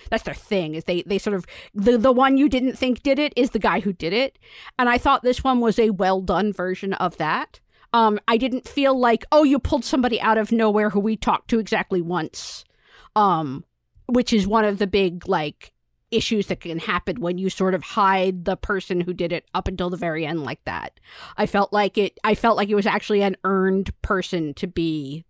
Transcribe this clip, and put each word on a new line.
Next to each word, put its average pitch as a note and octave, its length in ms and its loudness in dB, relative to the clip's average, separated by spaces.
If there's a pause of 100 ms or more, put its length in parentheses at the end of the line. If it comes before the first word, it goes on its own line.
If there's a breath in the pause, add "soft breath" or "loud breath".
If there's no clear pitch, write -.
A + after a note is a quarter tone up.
(100)
that's A3+ 140 -2
their C#3+ 100 -8
thing, E3 400 -4
is D#3+ 100 -8
they, F3 180 -2
they G3 160 -4
sort G3+ 180 -2
of, F3+ 100 -6 (260 loud breath)
the, G#3 240 4
the B3+ 160 4
one C4 240 4
you C#4 120 4
didn't B3+ 280 0
think B3+ 280 -2
did C#4 160 2
it D4 160 -2
is B3 140 2
the G#3+ 100 -2
guy F#3 180 2
who G3+ 140 -2
did E3+ 200 -6
it. B3+ 280 -2 (360 loud breath)
And B3 120 2
I A#3+ 100 4
thought C#4 240 2
this B3 220 0
one B3+ 160 2
was A#3 180 2
a A3+ 120 4
well F#3+ 300 0
done F#3+ 320 0
version F#3 420 -4
of F3+ 240 -2
that. E3+ 420 -4 (320 soft breath)
Um, A3 260 4 (100)
I A3+ 80 4
didn't B3 320 -4
feel C4+ 300 2
like, A#3 340 2
oh, D#4 120 8
you C4+ 140 4
pulled C4+ 260 -2
somebody B3 360 0
out A3 160 2
of G#3+ 160 0
nowhere G#3+ 380 2
who G3 100 0
we A3 160 -2
talked - 320 -2
to A#3 100 0
exactly F#3 440 -2
once, - 640 -8 (480 soft breath)
um, D#3+ 500 2 (420)
which B3 280 2
is G3 120 4
one G#3+ 200 2
of G3+ 120 0
the G#3 100 0
big, F#3 380 0
like, D#3 460 -4 (380)
issues A3 380 0
that F3 120 -6
can E3 180 -8
happen F3 420 -4
when F3 180 -2
you F#3+ 100 -2
sort F#3+ 260 0
of E3 80 -4
hide F#3+ 640 0
the F#3 120 -2
person F#3 440 -4
who F3 140 -4
did E3+ 180 -4
it E3 220 -6
up F#3 120 -4
until F#3 220 -4
the F3+ 80 -4
very E3 300 -4
end D3+ 180 -4
like B2+ 200 -8
that. - 360 -10 (360 loud breath)
I G#3 100 0
felt - 260 0
like G#3 240 0
it, G3 260 -2
I G#3+ 120 2
felt A3+ 220 2
like G3+ 120 0
it G#3+ 60 0
was G3+ 120 0
actually G3+ 360 0
an G3 220 0
earned F#3+ 460 0 (120)
person F3 520 -4
to - 120 -8
be D#3+ 640 -6